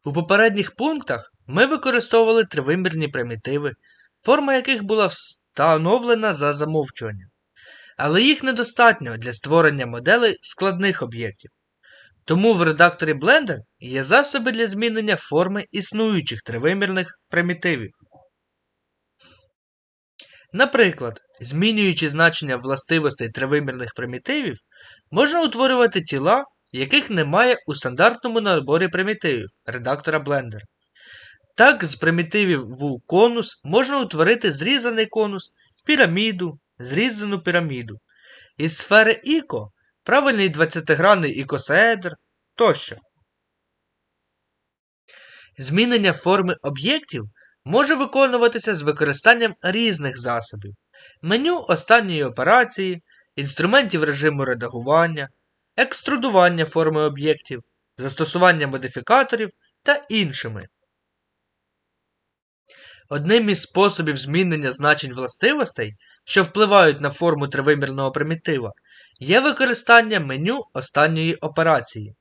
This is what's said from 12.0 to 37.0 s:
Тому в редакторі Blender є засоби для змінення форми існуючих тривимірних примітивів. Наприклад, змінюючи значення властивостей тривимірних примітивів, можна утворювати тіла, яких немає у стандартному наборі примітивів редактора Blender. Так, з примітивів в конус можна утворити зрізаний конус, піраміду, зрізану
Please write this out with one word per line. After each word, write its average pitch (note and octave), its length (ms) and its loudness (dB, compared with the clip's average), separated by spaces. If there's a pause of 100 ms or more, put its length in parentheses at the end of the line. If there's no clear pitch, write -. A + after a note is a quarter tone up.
Тому G3+ 280 4
в E3+ 80 2
редакторі D#3+ 500 4
Blender F3+ 460 0 (200)
є C3 240 -6
засоби B3 500 2
для A3+ 140 -2
змінення G#3+ 500 -2
форми F3+ 540 -2
існуючих G3+ 720 -2
тривимірних F#3 760 -4 (100)
примітивів. E3+ 640 -4 (2500)
Наприклад, G3 680 0 (200)
змінюючи E3+ 680 0
значення D#3 480 0
властивостей C3+ 720 -2
тривимірних C3 680 -4
примітивів, B2+ 600 -6 (540)
можна D4 320 2
утворювати B3 600 2
тіла, E3+ 420 0 (280)
яких C#3 380 0
немає F#3+ 460 2 (100)
у D3 80 -6
стандартному A3 680 0
наборі E3+ 480 0
примітивів E3 600 -4 (180)
редактора C3+ 520 -4
Blender. C3 420 -6 (960)
Так, B3+ 280 6
з D#3 120 -4
примітивів E3 720 0
в C3 380 -8
конус A3+ 580 2
можна C4 360 0
утворити G3 520 0
зрізаний A3+ 540 -2
конус, G#3 440 -4 (360)
піраміду, F#3 720 0 (200)
зрізану G3+ 640 -4